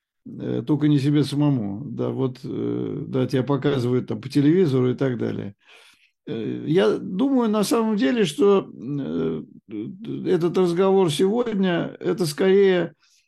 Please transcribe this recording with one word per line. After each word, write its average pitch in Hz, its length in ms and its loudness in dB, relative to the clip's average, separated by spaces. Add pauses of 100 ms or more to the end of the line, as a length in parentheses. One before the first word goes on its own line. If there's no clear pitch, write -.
(280)
э, 123 380 -4
только 147 220 0
не 147 120 4
себе 147 240 2
самому. 139 600 0
Да, 120 240 -4
вот, 131 340 -4
э, 117 640 -4
да, 127 180 0
тебя 127 180 0
показывают 127 640 0
там 110 140 -6
по 127 80 -14
телевизору 143 640 4
и 120 40 -2
так 127 220 -2
далее. 107 380 -6 (720)
Э, 123 400 -6
я 185 300 2
думаю, 233 520 0
на 208 140 2
самом 220 340 0
деле, 240 280 2
что, 196 460 2
э, 147 720 -4 (840)
этот 175 280 0
разговор 185 560 2
сегодня — 190 880 0
это 175 280 -2
скорее 190 680 2 (340)